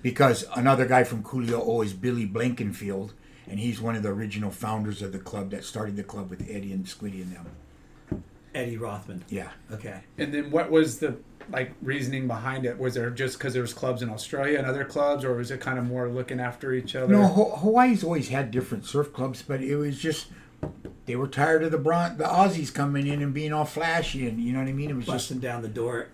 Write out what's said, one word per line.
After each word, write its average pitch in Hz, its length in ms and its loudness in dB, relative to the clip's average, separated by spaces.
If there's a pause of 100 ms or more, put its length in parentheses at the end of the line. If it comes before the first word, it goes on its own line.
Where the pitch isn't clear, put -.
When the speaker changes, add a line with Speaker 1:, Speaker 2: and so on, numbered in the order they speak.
Speaker 1:
Because 123 420 4 (100)
another 127 300 6
guy 127 200 6
from 110 180 -4
Kuli'o 113 600 0
is 98 120 -2
Billy 117 320 0
Blankenfield, 104 840 -2 (360)
and 101 100 -4
he's 113 220 -2
one 113 160 0
of 107 60 -2
the 104 80 0
original 104 400 -2
founders 107 500 -4
of 95 120 -6
the 98 60 -6
club 98 340 -6
that 98 120 -6
started 107 320 -6
the 101 80 -4
club 98 240 -10
with 92 220 -8
Eddie 98 240 -8
and 95 100 -2
Squiddy 95 380 -10
and 90 120 -10
them. 85 120 -14 (1080)
Speaker 2:
Eddie 120 220 -4
Rothman. 101 540 -8
Speaker 1:
Yeah. 95 180 -6 (240)
Speaker 2:
Okay. 104 280 -10 (180)
Speaker 3:
And 147 160 -2
then 143 160 -2
what 156 200 2
was 156 280 6
the, 139 180 -2 (340)
like, 131 300 -4
reasoning 135 460 -2
behind 127 400 -4
it? 123 120 -4
Was 127 140 -2
there 120 160 -2
just 127 320 -4
'cause 131 140 -2
there 127 80 0
was 117 100 -4
clubs 127 300 -2
in 117 80 -4
Australia 139 480 0
and 131 80 -2
other 135 180 -2
clubs, 143 400 2
or 127 100 2
was 120 160 -4
it 131 120 -6
kind 127 160 -2
of 123 80 0
more 123 240 -2
looking 127 280 -4
after 127 360 -2
each 127 200 -2
other? 131 200 6
Speaker 1:
No, 208 140 10
Ho-, 202 280 4
Hawaii's 220 480 6
always 160 240 0
had 131 220 -2
different 120 340 -2
surf 143 260 0
clubs, 131 300 -4
but 135 220 -4
it 139 140 0
was 147 220 -2
just 156 280 -2 (800)
they 120 100 -2
were 139 120 0
tired 156 340 4
of 165 100 2
the 156 60 4
Bron-, 165 400 2
the 156 60 0
Aussies 170 480 4
coming 143 340 0
in 143 160 0
and 139 100 0
being 151 220 -2
all 151 100 2
flashy, 165 640 0
and 110 100 -4
you 120 140 0
know 131 60 0
what 135 100 0
I 135 60 -2
mean? 147 160 -2
It 139 60 -2
was 113 100 -4
Speaker 2:
Busting 127 320 -2
Speaker 1:
just 123 40 -6
Speaker 2:
down 120 200 -4
the 113 60 -6
door 117 460 -2